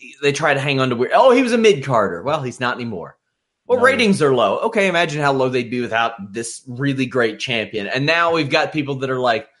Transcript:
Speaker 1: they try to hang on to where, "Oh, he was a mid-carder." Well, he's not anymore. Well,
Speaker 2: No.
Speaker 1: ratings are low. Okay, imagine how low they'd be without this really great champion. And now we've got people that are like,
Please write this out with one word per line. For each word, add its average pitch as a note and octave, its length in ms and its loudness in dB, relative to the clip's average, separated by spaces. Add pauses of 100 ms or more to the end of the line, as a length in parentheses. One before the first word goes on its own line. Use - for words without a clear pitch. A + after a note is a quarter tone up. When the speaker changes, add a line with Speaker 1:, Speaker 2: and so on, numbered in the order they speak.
(200)
Speaker 1:
they C#3+ 120 0
try D3 200 0
to C#3 80 0
hang C#3 200 0
on C3 100 0
to A#2+ 60 -2
where, A#2+ 180 -2
"Oh, A#3+ 160 8
he C4 120 6
was A#3 100 0
a A#3+ 60 2
mid-carder." C3 640 2
Well, C#3+ 200 -4
he's B2 180 -8
not B2 140 -2
anymore. G2 420 -10 (500)
Well, B3 120 2
Speaker 2:
No. A#3 60 2
Speaker 1:
ratings A#3 360 4
are C#3 140 4
low. A2 240 2
Okay, G#3 300 0
imagine E3+ 340 -2
how C#3+ 100 2
low C3 160 0
they'd B2 220 -4
be B2 100 -4
without A2+ 520 -4
this A#2 340 -10
really C3 400 -4
great A#2 320 -2
champion. G#2+ 480 -6
And C3 180 -4
now E3 300 2
we've D3+ 160 -2
got D#3 220 0
people C#3+ 240 -6
that C3 140 -6
are C3 100 -4
like, A#2+ 280 0 (120)